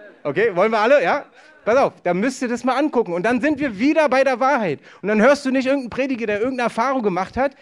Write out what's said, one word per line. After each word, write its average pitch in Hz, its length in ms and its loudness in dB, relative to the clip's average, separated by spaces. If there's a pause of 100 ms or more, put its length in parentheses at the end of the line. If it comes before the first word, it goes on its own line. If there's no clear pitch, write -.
(240)
Okay, 180 300 0
wollen 202 180 2
wir 226 80 0
alle, 247 220 4
ja? 220 240 0 (380)
Pass 226 140 2
auf, 226 240 0
da 175 120 0
müsst 226 280 -2
ihr 247 80 -4
das 240 160 -4
mal 254 100 0
angucken. 247 380 0
Und 180 100 -4
dann 233 160 0
sind 277 200 0
wir 233 200 -6
wieder 302 300 2
bei 262 160 2
der 254 160 -2
Wahrheit. 240 380 0 (220)
Und 185 60 -6
dann 214 140 2
hörst 277 240 4
du 262 60 -2
nicht 262 140 0
irgendeinen 262 260 -2
Prediger, 254 340 -4
der 208 140 -2
irgendeine 247 240 -2
Erfahrung 247 400 -2
gemacht 185 340 -2
hat. 277 240 -2